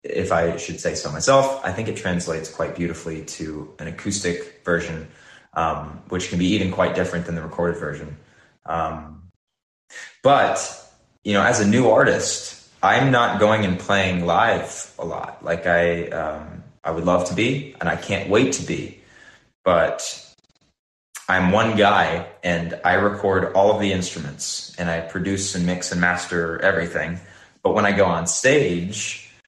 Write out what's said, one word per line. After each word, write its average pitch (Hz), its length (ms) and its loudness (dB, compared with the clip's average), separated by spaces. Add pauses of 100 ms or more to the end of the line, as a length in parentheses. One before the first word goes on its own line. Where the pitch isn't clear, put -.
if 90 280 -2
I 85 240 0
should - 240 -10
say 80 140 -4
so 73 160 -8
myself, 135 540 2
I 92 80 -4
think 107 160 -6
it 98 80 -6
translates 85 520 -4
quite 80 280 -6
beautifully 80 480 -8 (120)
to 76 420 -10
an 82 100 -12
acoustic - 760 -6
version, 85 440 -2 (460)
um, 78 540 -4
which 90 220 -4
can 92 80 -2
be 92 160 2
even 92 160 0
quite 87 240 0
different 87 320 -2
than 85 80 -6
the 80 80 -6
recorded 85 360 -4
version. 76 380 -10 (500)
Um, 80 640 -8 (920)
but, 135 400 4 (640)
you 104 80 -2
know, 98 100 4
as 120 180 4
a 104 60 4
new 117 240 6
artist, - 800 2 (140)
I'm 120 280 4
not 110 300 4
going 107 240 4
and 90 140 0
playing 92 480 0
live - 720 0
a - 60 -6
lot. - 400 -10
Like, 85 220 -2
I, 85 420 2
um, 78 540 -8 (200)
I 80 100 -4
would 82 120 -4
love 90 240 2
to 90 60 -4
be, 127 440 -2
and 87 100 -4
I 78 80 -2
can't 90 340 -6
wait 120 240 4
to - 80 -6
be, - 400 -8 (640)
but - 640 0 (1000)
I'm 92 240 4
one 110 240 4
guy, 92 500 4 (160)
and 85 420 -4
I 90 100 4
record 101 580 0
all 98 200 6
of 104 100 0
the 98 100 0
instruments, 78 840 -6
and 87 100 -4
I 82 120 -2
produce 95 540 -4
and 87 120 0
mix 90 260 -2
and 90 80 -2
master 87 640 -2
everything. 85 580 0 (420)
But 95 120 2
when 104 100 4
I 101 80 4
go 95 140 4
on 85 200 0
stage, - 1040 0 (180)